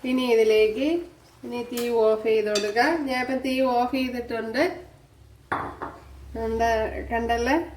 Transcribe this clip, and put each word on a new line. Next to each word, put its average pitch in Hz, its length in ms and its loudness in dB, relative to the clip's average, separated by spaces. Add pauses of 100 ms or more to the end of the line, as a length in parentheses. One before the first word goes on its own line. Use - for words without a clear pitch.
ഇനി 254 160 0 (100)
ഇതിലേക്ക് 220 540 4 (560)
ഇനി 240 160 -8 (100)
തീ 240 120 -2 (240)
ഓഫ് 220 220 2
ചെയ്ത് 220 240 2
കൊടുക്കുക. 208 300 0 (260)
ഞാനിപ്പം 254 380 -2
തീ 262 80 0 (220)
ഓഫ് 247 200 0
ചെയ്തിട്ടുണ്ട്, 240 640 -4 (1800)
ഉണ്ട്, 226 260 0 (420)
കണ്ടല്ലേ. 233 440 0 (200)